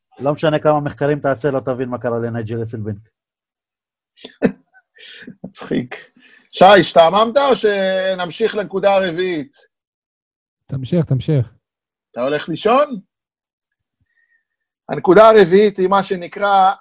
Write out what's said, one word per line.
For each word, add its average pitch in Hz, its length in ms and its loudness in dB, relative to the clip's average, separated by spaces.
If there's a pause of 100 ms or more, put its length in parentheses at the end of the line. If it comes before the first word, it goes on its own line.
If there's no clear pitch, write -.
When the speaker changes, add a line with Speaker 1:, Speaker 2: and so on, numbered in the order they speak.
(180)
Speaker 1:
לא 135 140 -2
משנה 151 260 -2
כמה 151 220 0
מחקרים 143 400 -4
תעשה, 139 300 -2
לא 131 100 -2
תבין 127 280 -6
מה 123 100 -8
קרה 117 200 -4
לנייג'ל 117 440 -6
אסלבנק. 107 460 -10 (1160)
Speaker 2:
<laughs> - 1200 -10
מצחיק. - 640 -12 (420)
שי, - 120 4
השתעממת 196 720 4
או 277 200 2
שנמשיך 190 1000 -2
לנקודה 196 380 -2
הרביעית? 180 580 -4 (1160)
Speaker 3:
תמשיך, 139 380 -4
תמשיך. 135 460 -2 (600)
Speaker 2:
אתה 117 100 -8
הולך 147 260 -4
לישון? 233 520 0 (1900)
הנקודה 185 400 6
הרביעית 202 480 4
היא 185 120 0
מה 196 140 0
שנקרא, 196 800 0